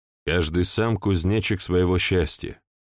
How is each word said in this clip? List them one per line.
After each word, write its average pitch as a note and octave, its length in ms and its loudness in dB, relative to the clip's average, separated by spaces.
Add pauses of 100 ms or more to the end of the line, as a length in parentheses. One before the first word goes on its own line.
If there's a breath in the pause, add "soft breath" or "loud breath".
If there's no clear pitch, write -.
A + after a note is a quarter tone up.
(240)
Каждый E2+ 400 0
сам A2+ 320 0
кузнечик G2 640 0
своего F2+ 380 2
счастья. - 640 -2 (360)